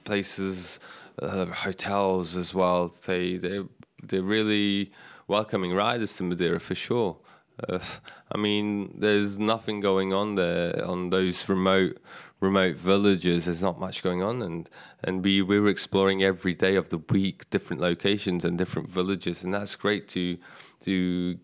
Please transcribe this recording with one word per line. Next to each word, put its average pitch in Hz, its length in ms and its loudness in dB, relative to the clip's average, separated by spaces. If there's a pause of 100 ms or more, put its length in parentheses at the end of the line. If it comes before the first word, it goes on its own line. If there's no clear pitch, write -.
places, 95 760 -4 (420)
uh, 92 240 -2
hotels 95 920 -2
as 87 200 -4
well, 90 360 2 (140)
they, 90 320 -2
they, 90 240 -4 (400)
they're 95 220 -2
really 104 680 2 (360)
welcoming 98 460 0
riders 110 440 0
to 95 60 -2
Madeira 87 360 0
for - 160 -6
sure. 113 420 -2 (520)
Uh, 92 100 -2 (520)
I - 60 -4
mean, 104 600 -2
there's 104 380 2
nothing 107 420 -2
going 95 340 2
on 101 220 0
there 87 500 0
on 90 240 -4
those 92 380 0
remote, 95 500 4 (420)
remote 95 360 4
villages. 90 680 4
There's 85 160 -2
not 92 180 0
much 92 240 -6
going 90 200 -2
on, 120 180 -4
and, 85 280 -8 (340)
and 92 200 -2
we, 98 180 4
we 101 180 4
were 104 100 6
exploring 98 540 2
every 92 320 2
day 95 200 2
of 92 140 0
the 90 80 -2
week 95 520 -2
different - 320 -4
locations 90 640 0
and 87 120 0
different 85 320 -4
villages, 90 540 -2
and 92 100 -4
that's 101 220 -4
great 104 340 -2
to, 87 280 -2 (440)
to 90 640 0